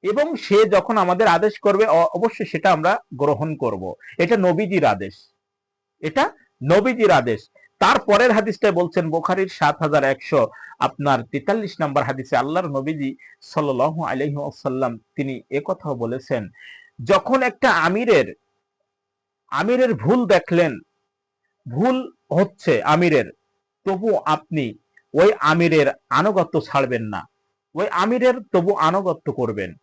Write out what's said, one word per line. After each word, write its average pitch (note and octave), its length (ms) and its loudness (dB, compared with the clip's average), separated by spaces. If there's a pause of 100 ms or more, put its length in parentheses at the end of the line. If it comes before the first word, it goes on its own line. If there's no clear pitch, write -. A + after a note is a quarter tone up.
এবং C#4+ 340 -2
সে G#3+ 300 4
যখন G3+ 320 2
আমাদের F3+ 300 2
আদেশ G#3 320 2
করবে, G3+ 260 2
অ-, D#3+ 280 4
অবশ্যই A3 320 -4
সেটা F#3 260 0
আমরা F3 260 2 (160)
গ্রহণ C#3+ 420 -2
করব। G2+ 380 -6 (240)
এটা F3 200 2
নবীজির F#3 480 0
আদেশ, G2 280 -2 (880)
এটা G#3+ 320 -4 (400)
নবীজির G#3+ 400 4
আদেশ। A#2+ 380 0 (300)
তারপরের G3 520 4
হাদিসটাই G#3 400 0
বলছেন, E3+ 380 -2
বুখারীর F3+ 380 -2
সাত D3+ 340 -2
হাজার D3+ 220 2
একশো C3+ 460 0 (300)
আপনার C3+ 440 -2
তেতাল্লিশ G3+ 580 -4
নম্বর C#3+ 220 -2
হাদিসে C3 340 -4
আল্লাহর D#3+ 300 -2
নবীজি C#3 480 -6 (260)
সাল্লাল্লাহু D3 600 -2
আলাইহি C3+ 320 -4
ওয়াসাল্লাম C3 640 -6 (160)
তিনি C3+ 340 -6
একথাও C#3+ 460 -6
বলেছেন, A#2 540 -6 (540)
যখন A3 400 0
একটা B3 280 0
আমিরের, F3 640 2 (1120)
আমিরের A#3 460 0
ভুল F3 320 2
দেখলেন, F3 540 2 (920)
ভুল B3 420 -2 (200)
হচ্ছে E3 520 0
আমিরের, D3+ 480 2 (540)
তবু G3 300 -2
আপনি D3+ 580 -4 (400)
ওই F#3 260 4
আমিরের D#3+ 480 2 (220)
আনুগত্য E3+ 520 0
ছাড়বেন B2+ 420 -2
না, G2+ 240 -10 (480)
ওই F#3 140 -2
আমিরের A#3 440 0 (180)
তবু F#3+ 240 2
আনুগত্য F3 560 -2
করবেন। G2+ 520 -4